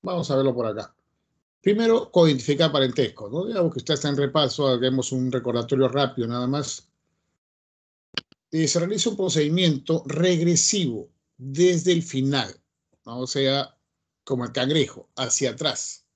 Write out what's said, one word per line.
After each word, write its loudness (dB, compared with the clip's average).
Vamos -4
a 2
verlo 4
por -2
acá. -8
Primero, 2
codificar 4
parentesco, 0
¿no? -4
Digamos 0
que -8
usted -2
está -2
en 0
repaso, 0
hagamos 0
un -2
recordatorio 0
rápido -2
nada -4
más. -6
Eh, -2
se 0
realiza -2
un -10
procedimiento 0
regresivo 0
desde 2
el 2
final, -2
¿no? -12
O -6
sea, -2
como -4
el -10
cangrejo, -2
hacia -2
atrás. -8